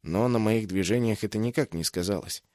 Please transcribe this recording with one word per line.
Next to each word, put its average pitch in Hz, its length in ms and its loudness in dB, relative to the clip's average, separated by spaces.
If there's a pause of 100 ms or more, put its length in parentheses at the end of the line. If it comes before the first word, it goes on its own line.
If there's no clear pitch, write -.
но 92 240 0
на 120 140 2
моих 107 260 2
движениях 101 560 0
это 107 160 -2
никак 120 340 -2
не 82 120 -4
сказалось. 90 580 -4 (120)